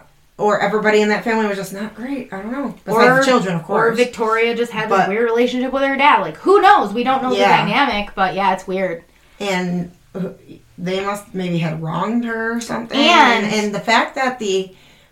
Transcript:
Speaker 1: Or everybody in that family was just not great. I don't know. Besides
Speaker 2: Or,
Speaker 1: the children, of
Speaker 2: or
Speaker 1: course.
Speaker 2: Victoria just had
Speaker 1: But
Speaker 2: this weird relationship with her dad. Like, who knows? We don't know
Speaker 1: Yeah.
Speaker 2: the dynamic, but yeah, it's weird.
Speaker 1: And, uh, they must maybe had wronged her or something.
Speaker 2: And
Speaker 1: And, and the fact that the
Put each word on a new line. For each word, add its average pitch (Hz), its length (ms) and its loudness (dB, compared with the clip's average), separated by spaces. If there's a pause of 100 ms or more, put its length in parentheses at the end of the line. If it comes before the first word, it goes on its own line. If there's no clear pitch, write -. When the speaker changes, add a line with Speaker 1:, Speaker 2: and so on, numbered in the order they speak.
(380)
Speaker 1:
Or 208 240 2
everybody 208 400 2
in 208 80 2
that 208 160 0
family 220 220 0
was 202 100 -2
just 196 160 -8
not 214 220 -10
great. 262 360 -8
I 190 60 -10
don't 214 140 -8
know. 269 240 -6 (100)
Besides 220 220 2
Speaker 2:
Or, 262 120 6
Speaker 1:
the 269 60 2
children, 190 300 2
of 160 60 -4
Speaker 2:
or - 40 -16
Speaker 1:
course. 220 320 0
Speaker 2:
Victoria 233 580 0
just 233 160 -4
had 214 180 -6
Speaker 1:
But 196 100 2
Speaker 2:
this 180 100 2
weird 220 160 0
relationship 247 480 0
with 269 100 0
her 269 140 0
dad. 262 240 4
Like, 160 160 -8
who 381 240 4
knows? 370 320 4
We 240 100 -2
don't 254 200 0
know 254 100 -2
Speaker 1:
Yeah. 196 320 4
Speaker 2:
the 170 60 -2
dynamic, 226 440 -2
but 185 200 0
yeah, 190 180 0
it's 185 140 -6
weird. 185 360 -4 (360)
Speaker 1:
And, 180 520 -4 (240)
uh, 196 40 -8 (580)
they 185 260 -4
must 202 300 -6
maybe 180 240 -2
had 160 240 -2
wronged 196 440 -2
her 226 300 -4
or 233 60 -4
something. 240 360 -6
Speaker 2:
And 277 500 4
Speaker 1:
And, 214 60 -2 (120)
and 202 100 -4
the 196 60 -2
fact 240 340 0
that 254 240 -2
the 190 320 -2 (400)